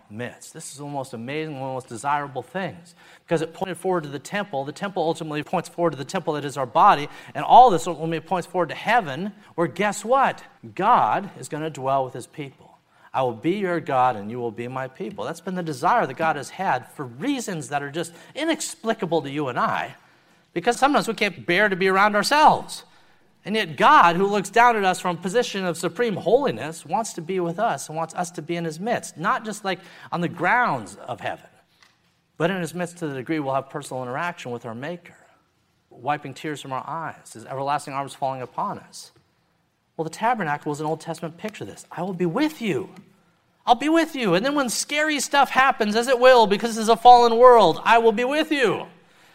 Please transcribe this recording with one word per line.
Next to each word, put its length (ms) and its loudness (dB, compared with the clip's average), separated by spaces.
midst." 440 -14
This 200 -16
is 60 -18
the 60 -12
most 280 -10
amazing, 400 -8
one 160 -8
of 0 -
the 60 -8
most 120 -10
desirable 540 -6
things, 520 -10
because 180 0
it 120 -8
pointed 240 -8
forward 260 -2
to 60 -12
the 100 -10
temple. 460 -8
The 80 -10
temple 280 -6
ultimately 420 -4
points 260 -6
forward 220 0
to 60 -8
the 60 -8
temple 300 -4
that 100 -6
is 140 -8
our 80 -2
body, 420 4
and 120 -6
all 240 10
this 180 0
ultimately 320 -4
points 280 -4
forward 200 -2
to 80 -10
heaven, 560 -2
where 120 0
guess 360 -4
what? 400 0
God 540 2
is 80 -14
gonna 220 -8
dwell 340 -2
with 100 -10
his 140 -14
people. 440 -16
"I 60 0
will 120 0
be 240 -2
your 220 -2
God, 360 2
and 160 -10
you 80 -8
will 100 -4
be 180 -8
my 200 -8
people." 360 -10
That's 160 -8
been 140 -10
the 80 -6
desire 460 0
that 80 -10
God 200 0
has 140 -10
had 440 -4
for 120 -10
reasons 640 -6
that 140 -4
are 80 -8
just 200 -6
inexplicable 880 -4
to 80 -8
you 200 -4
and 100 -4
I, 340 -2
because 280 -2
sometimes 280 2
we 60 -2
can't 320 -4
bear 240 2
to 60 -2
be 120 2
around 280 4
ourselves. 680 2
And 100 -4
yet 220 -4
God, 380 8
who 100 2
looks 240 0
down 280 6
at 60 0
us 160 2
from 180 -2
a 20 -12
position 440 -2
of 140 -2
supreme 380 -2
holiness, 720 0
wants 260 -4
to 80 -12
be 180 -4
with 200 -4
us 280 -2
and 80 -10
wants 200 -8
us 160 -6
to 100 -12
be 140 -6
in 100 -4
his 140 -8
midst, 360 -6
not 300 -2
just, 180 -10
like, 160 -4
on 100 -4
the 80 -2
grounds 680 -2
of 240 -12
heaven, 300 -10
but 120 0
in 120 -4
his 120 -8
midst 240 -8
to 100 -6
the 60 -6
degree 240 -6
we'll 160 -4
have 160 -4
personal 320 -10
interaction 500 -8
with 140 -10
our 80 -10
Maker, 440 -12
wiping 420 -6
tears 300 -10
from 100 -12
our 140 -6
eyes, 460 -10
his 120 -18
everlasting 480 -6
arms 220 -8
falling 260 -6
upon 380 -8
us. 320 -20
Well, 80 -4
the 40 -10
tabernacle 600 -2
was 80 -6
an 80 -6
Old 140 -6
Testament 360 -10
picture 280 -12
of 40 -12
this. 220 -18
"I 100 -10
will 120 -6
be 120 -2
with 360 -2
you. 280 -4
I'll 80 4
be 140 -2
with 260 2
you." 180 0
And 100 2
then 120 -2
when 140 0
scary 500 -2
stuff 320 2
happens, 440 2
as 120 0
it 100 2
will, 300 8
because 280 0
this 80 -2
is 60 2
a 60 6
fallen 420 8
world, 460 8
"I 160 6
will 140 6
be 100 0
with 280 0
you." 360 0